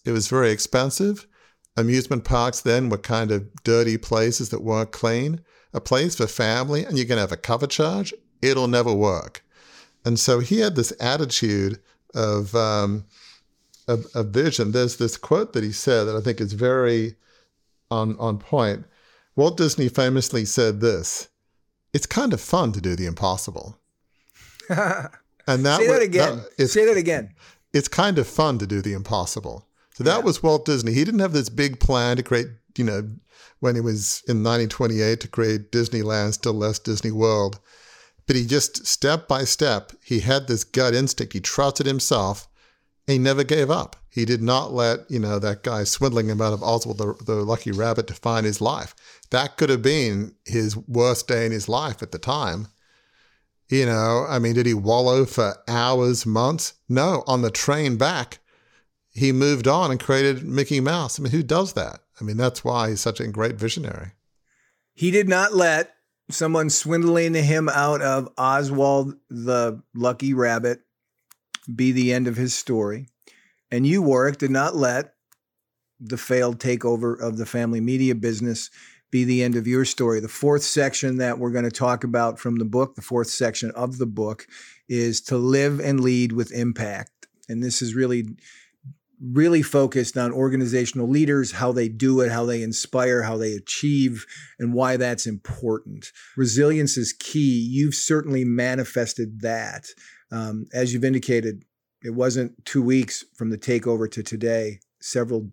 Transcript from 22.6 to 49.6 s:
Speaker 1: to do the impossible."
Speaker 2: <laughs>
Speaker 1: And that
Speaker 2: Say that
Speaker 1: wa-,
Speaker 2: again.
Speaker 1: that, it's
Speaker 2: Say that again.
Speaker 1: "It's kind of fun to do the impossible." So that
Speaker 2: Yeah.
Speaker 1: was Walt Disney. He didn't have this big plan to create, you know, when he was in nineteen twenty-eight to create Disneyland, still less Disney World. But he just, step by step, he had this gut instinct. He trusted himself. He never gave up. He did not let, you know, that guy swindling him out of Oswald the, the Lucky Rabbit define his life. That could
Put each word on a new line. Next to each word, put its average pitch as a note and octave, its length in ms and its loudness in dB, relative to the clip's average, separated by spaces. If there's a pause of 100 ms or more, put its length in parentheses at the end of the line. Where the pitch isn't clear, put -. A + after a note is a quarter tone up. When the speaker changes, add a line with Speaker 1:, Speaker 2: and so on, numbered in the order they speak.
Speaker 1:
to G2+ 100 -4
do F2+ 140 -2
the F2+ 120 -4
impossible." F#2 720 -6 (880)
Speaker 2:
<laughs> - 0 -
Speaker 1:
And D#3 1000 -2
that D3+ 140 4
Speaker 2:
Say A3+ 80 6
that C4 100 6
Speaker 1:
wa-, A#3 60 4
Speaker 2:
again. D#3 320 2
Speaker 1:
that, - 200 -14
it's C3 160 2
Speaker 2:
Say G#3+ 120 6
that A3 120 6
again. D#3+ 380 -2 (380)
Speaker 1:
"It's C#3+ 160 2
kind F#3 280 2
of B2+ 120 2
fun D3 300 2
to G#2 100 -2
do G2+ 120 -2
the G2+ 120 -4
impossible." G2+ 760 -6 (300)
So B2 60 -6
that E3+ 160 4
Speaker 2:
Yeah. A#3 60 -2
Speaker 1:
was F#3 180 0
Walt D3+ 220 2
Disney. A#2 280 0
He C3+ 120 4
didn't G#3+ 160 2
have F#3+ 120 0
this C3+ 160 0
big B2+ 300 -2
plan B2 380 4
to B2+ 80 -2
create, A#2+ 240 0 (280)
you B2+ 60 0
know, G#2+ 260 -2 (520)
when B2 160 2
he A#2 40 0
was A2 460 -2
in A2+ 160 2
nineteen A#2 260 2
twenty-eight A2+ 520 0
to - 80 -10
create A2 420 -2
Disneyland, G#2+ 600 0
still A2 220 -2
less G#2+ 260 -2
Disney A2 320 -4
World. G#2+ 480 0 (640)
But C3+ 80 2
he B2 100 2
just, B2+ 420 0
step D#3 420 0
by C3+ 160 0
step, A#2 480 0 (100)
he A#2+ 160 -2
had C3 300 2
this A2+ 160 -2
gut B2 320 2
instinct. C3 360 -2
He F#2+ 80 -6
trusted C#3 460 0
himself. A#2 600 -2 (580)
He C3+ 120 2
never C3+ 260 2
gave C#3+ 260 2
up. - 240 -2 (160)
He A#2 140 -2
did A#2 180 0
not C3 300 0
let, A#2+ 360 0
you B2 120 -4
know, G#2 180 -2
that G#2 240 -4
guy G#2+ 220 -4
swindling A#2 440 0
him G#2+ 120 -2
out G#2+ 140 0
of G#2+ 100 -6
Oswald A2+ 340 -2
the, G#2 160 -4 (100)
the G#2+ 200 -2
Lucky A2+ 260 -4
Rabbit A2+ 380 -2
define A2+ 340 -2
his G#2+ 180 -2
life. B2+ 360 -4 (340)
That C3 260 0
could C#3+ 140 2